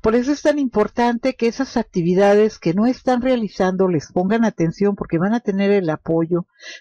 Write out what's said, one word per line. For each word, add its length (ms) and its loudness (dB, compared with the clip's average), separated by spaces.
Por 120 0
eso 180 0
es 100 -4
tan 180 0
importante 760 -2
que 120 -2
esas 300 -4
actividades 800 2
que 140 -2
no 120 0
están 360 0
realizando 640 0
les 240 -2
pongan 340 0
atención, 500 -2
porque 220 -6
van 160 0
a 60 -2
tener 320 -2
el 180 2
apoyo, 580 -2